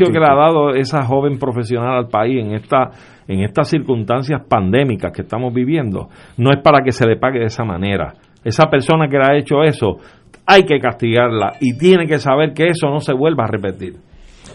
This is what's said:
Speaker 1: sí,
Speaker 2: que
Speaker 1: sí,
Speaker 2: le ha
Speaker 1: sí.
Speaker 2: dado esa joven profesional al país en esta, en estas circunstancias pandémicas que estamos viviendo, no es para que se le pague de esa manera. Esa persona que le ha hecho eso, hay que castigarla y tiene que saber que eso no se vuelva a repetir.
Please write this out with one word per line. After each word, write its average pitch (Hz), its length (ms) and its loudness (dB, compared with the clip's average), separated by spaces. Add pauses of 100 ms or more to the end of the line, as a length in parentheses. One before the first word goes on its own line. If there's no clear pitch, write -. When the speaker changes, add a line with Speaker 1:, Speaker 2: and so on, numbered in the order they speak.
Speaker 1:
sí, 175 40 0
Speaker 2:
que 160 80 0
Speaker 1:
sí, - 0 -
Speaker 2:
le 156 60 4
ha 143 80 6
Speaker 1:
sí. - 20 6
Speaker 2:
dado 147 400 2
esa 135 300 -2
joven 135 340 0
profesional 123 580 -4
al 120 120 -4
país 117 340 0
en 104 100 -6
esta, 127 380 -2 (380)
en 95 100 -2
estas 107 300 -2
circunstancias 127 800 -2
pandémicas 107 640 -2
que - 80 -10
estamos 117 320 -8
viviendo, 127 560 -4 (260)
no 123 160 2
es 143 100 2
para 143 220 4
que 131 80 0
se 123 160 0
le 113 80 2
pague 127 240 -2
de 113 60 -2
esa 107 180 -6
manera. 95 520 -4 (280)
Esa 120 260 2
persona 151 380 0
que 139 100 -2
le 135 60 2
ha 139 140 4
hecho 139 260 0
eso, 117 320 0 (500)
hay 190 180 6
que 143 180 0
castigarla 113 800 0
y 123 160 -2
tiene 175 280 4
que 156 140 0
saber 143 340 0
que 156 140 0
eso 165 220 -2
no 147 100 -2
se 147 140 -4
vuelva 135 320 0
a - 20 -4
repetir. 98 480 -6 (600)